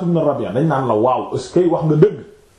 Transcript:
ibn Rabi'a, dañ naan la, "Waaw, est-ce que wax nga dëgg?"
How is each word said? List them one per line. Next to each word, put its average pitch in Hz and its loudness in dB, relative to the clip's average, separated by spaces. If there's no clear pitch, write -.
ibn 170 0
Rabi'a, 135 -2
dañ 147 0
naan 135 -2
la, 113 2
"Waaw, 123 0
est-ce - -8
que 175 2
wax 156 -2
nga 156 2
dëgg?" 156 4